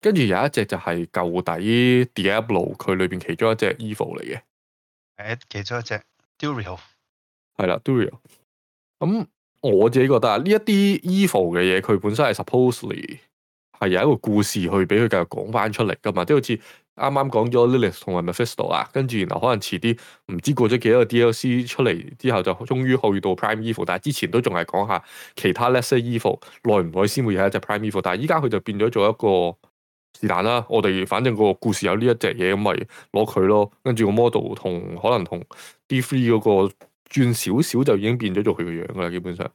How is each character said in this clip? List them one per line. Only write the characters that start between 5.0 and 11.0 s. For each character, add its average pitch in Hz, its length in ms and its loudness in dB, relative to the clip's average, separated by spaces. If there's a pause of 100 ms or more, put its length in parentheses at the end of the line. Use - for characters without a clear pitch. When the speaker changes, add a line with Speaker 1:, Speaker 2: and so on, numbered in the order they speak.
Speaker 2:
誒， 110 200 -10 (120)
其 104 120 -8
中 120 160 -8
一 117 40 -8
隻 113 180 -8 (380)
Duriel。 110 400 -6 (800)
Speaker 1:
係 95 80 0
啦， - 180 -2
Duriel。 123 300 -2 (840)
咁 196 280 -2 (340)
我 107 280 4
自 123 100 2
己 131 80 4
覺 135 140 4
得 123 80 2
啊， 104 80 2
呢 127 80 -2
一 202 120 2
啲 202 440 2